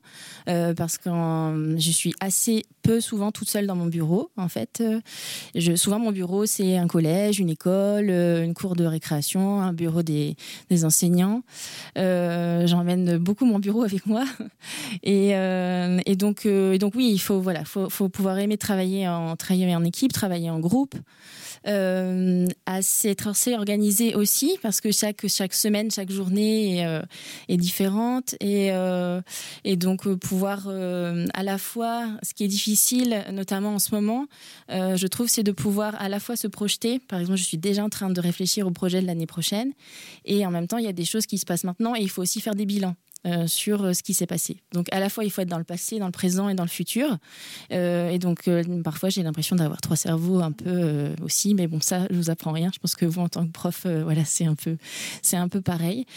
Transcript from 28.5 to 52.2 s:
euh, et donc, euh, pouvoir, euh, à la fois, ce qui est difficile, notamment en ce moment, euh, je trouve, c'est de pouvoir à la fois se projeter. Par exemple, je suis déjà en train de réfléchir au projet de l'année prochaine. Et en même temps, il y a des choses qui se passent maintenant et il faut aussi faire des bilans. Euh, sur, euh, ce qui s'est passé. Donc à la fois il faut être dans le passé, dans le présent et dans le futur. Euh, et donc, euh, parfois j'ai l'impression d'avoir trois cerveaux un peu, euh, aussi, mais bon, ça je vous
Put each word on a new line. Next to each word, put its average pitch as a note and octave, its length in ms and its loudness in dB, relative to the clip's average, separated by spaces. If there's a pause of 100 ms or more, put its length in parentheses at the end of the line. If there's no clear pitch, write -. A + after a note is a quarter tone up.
euh, F3+ 500 0 (420)
et G3 120 0
donc, F#3 320 0
euh, G3 80 2
pouvoir, G3 520 -2
euh, F3+ 680 -2
à F#3+ 100 -4
la G3 140 0
fois, A#3 500 -4 (160)
ce - 100 -8
qui - 100 -4
est G3+ 40 2
difficile, G#3+ 760 2 (100)
notamment G3 400 -2
en G3+ 60 0
ce - 140 0
moment, A3 340 0 (420)
euh, F#3 260 0
je F#3 120 0
trouve, A#3+ 200 -2
c'est A3+ 160 2
de G3+ 80 2
pouvoir G#3 500 -2
à G3 80 -4
la G3+ 100 -4
fois A#3+ 160 -6
se A3+ 120 -4
projeter. A3 520 -2
Par F#3+ 200 -6
exemple, F#3 200 0
je F3+ 60 -2
suis - 120 -4
déjà G3+ 260 0
en G#3+ 60 -2
train G3 200 -4
de F3+ 120 0
réfléchir F#3 460 0
au F3+ 40 0
projet F#3 300 0
de F#3 60 0
l'année E3 200 -4
prochaine. G#3 460 -4 (520)
Et G3+ 200 2
en F3+ 60 -2
même F3 160 -2
temps, A3 100 -2
il A#3 80 0
y G#3+ 40 -2
a F#3+ 40 -4
des F3 120 -4
choses A3 200 -2
qui G3+ 120 -2
se - 80 -4
passent F3 180 -2
maintenant A3+ 320 -2
et A3 60 -2
il F#3+ 80 0
faut F#3 120 -6
aussi F3+ 200 -2
faire G#3+ 140 -2
des G#3 100 0
bilans. G3 300 0 (320)
Euh, E3+ 200 2
sur, G3+ 360 0
euh, F#3 80 2
ce F3+ 100 0
qui - 120 -4
s'est F3+ 140 0
passé. - 340 -6 (100)
Donc F3 220 -2
à F#3+ 80 0
la G3 80 0
fois A3 160 -2
il G3+ 40 0
faut G3 120 -2
être F3+ 80 -2
dans F3 80 -2
le E3 80 -4
passé, F3+ 340 -6
dans G3 60 -2
le F3+ 80 -2
présent F#3+ 340 2
et G3 80 2
dans F3+ 80 0
le E3+ 60 -2
futur. A3+ 480 0 (560)
Euh, F3 380 2
et F3+ 60 2
donc, F3+ 300 0
euh, E3+ 160 4 (180)
parfois D#3+ 280 -2
j'ai F#3+ 140 0
l'impression D#3+ 340 0
d'avoir D#3 240 0
trois - 160 0
cerveaux F3 420 2
un D#3+ 140 0
peu, - 160 -6
euh, D#3 520 0
aussi, E3+ 320 0
mais F3+ 140 2
bon, D#3+ 140 -2
ça F#3 280 0
je F#3 60 0
vous E3+ 140 2